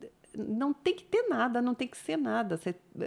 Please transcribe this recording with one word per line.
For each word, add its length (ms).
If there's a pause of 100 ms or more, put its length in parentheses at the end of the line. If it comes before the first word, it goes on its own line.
(380)
não 340
tem 220
que 80
ter 260
nada, 320
não 140
tem 140
que 100
ser 180
nada. 420
Cê, 180 (300)